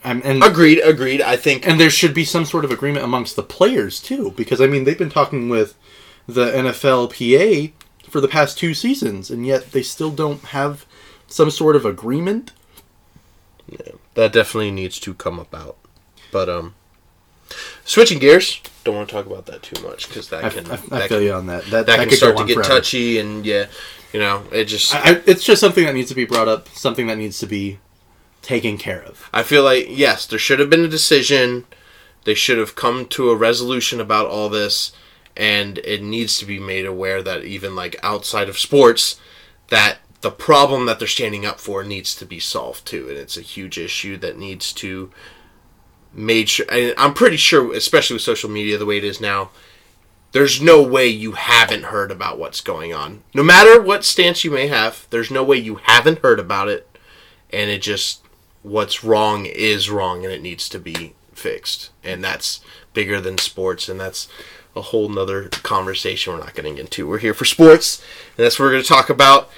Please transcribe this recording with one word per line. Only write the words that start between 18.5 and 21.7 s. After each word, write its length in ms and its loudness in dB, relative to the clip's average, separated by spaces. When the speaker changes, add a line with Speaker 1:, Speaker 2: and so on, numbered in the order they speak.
Speaker 2:
don't 80 -4
wanna 100 -8
talk 200 -8
about 200 -14
that 160 -20
too 200 -14
much, 260 -14
'cause 220 -16
that 140 -8
Speaker 1:
I, 60 -6
Speaker 2:
can, 200 -12
Speaker 1:
I, 40 -10
I 20 -8
Speaker 2:
that 320 -8
Speaker 1:
feel 100 0
Speaker 2:
can, 80 2
Speaker 1:
you 60 -2
on 140 -8
that. 180 -8
That, 60 -14